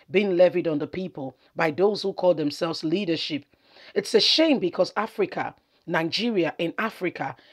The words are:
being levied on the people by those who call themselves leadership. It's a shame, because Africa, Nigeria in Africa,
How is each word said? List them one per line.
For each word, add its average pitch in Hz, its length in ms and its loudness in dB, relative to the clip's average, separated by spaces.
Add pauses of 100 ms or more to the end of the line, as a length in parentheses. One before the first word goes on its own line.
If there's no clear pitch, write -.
being 190 280 2
levied 175 320 4
on 147 100 0
the 151 80 -4
people 147 500 -8 (200)
by 165 160 2
those 190 300 0
who 196 100 -2
call 180 220 2
themselves 156 500 -4
leadership. 165 600 -2 (520)
It's 202 180 -2
a 208 60 6
shame, 311 400 4
because 180 360 0
Africa, 190 600 -4 (320)
Nigeria 170 680 0
in 170 220 -4
Africa, 170 560 -6 (180)